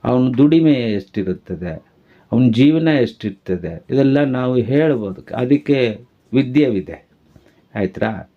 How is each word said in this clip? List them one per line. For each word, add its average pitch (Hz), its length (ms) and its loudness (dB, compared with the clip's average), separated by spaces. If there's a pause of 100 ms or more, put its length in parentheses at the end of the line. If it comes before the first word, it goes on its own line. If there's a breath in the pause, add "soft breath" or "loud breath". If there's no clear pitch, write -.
ಅವನ 127 240 2 (120)
ದುಡಿಮೆ 151 360 4 (240)
ಎಷ್ಟಿರುತ್ತದೆ, 90 720 -8 (580 soft breath)
ಅವನ 127 140 4 (140)
ಜೀವನ 156 280 4 (180)
ಎಷ್ಟಿರ್ತದೆ, 90 680 -8 (180)
ಇದೆಲ್ಲ 139 320 2 (140)
ನಾವು 127 160 -2 (160)
ಹೇಳ್ಬೋದು. 131 520 -2 (200)
ಅದಕ್ಕೆ 139 380 0 (580)
ವಿದ್ಯೆವಿದೆ. 127 600 0 (760 soft breath)
ಆಯ್ತಾ? 101 380 -4 (260)